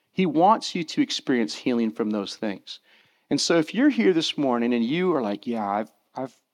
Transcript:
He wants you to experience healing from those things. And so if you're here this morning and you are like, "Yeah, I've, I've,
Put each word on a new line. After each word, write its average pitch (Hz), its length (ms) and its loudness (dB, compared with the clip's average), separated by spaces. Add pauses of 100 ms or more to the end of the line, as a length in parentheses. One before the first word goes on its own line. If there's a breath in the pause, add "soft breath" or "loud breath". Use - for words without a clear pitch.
(100)
He 190 160 0
wants 170 480 2
you 180 80 -4
to 156 200 -2
experience 120 520 0
healing 117 380 -2
from 110 180 -4
those 104 240 -4
things. - 460 -10 (500 soft breath)
And 143 100 -2
so 170 180 2
if 156 140 0
you're 262 180 4
here 214 220 2
this 160 240 0
morning 120 360 0
and 120 120 2
you 170 300 0
are 139 80 0
like, 101 240 -4
"Yeah, 113 220 -4
I've, 104 240 -4 (240)
I've, 131 200 -10 (180)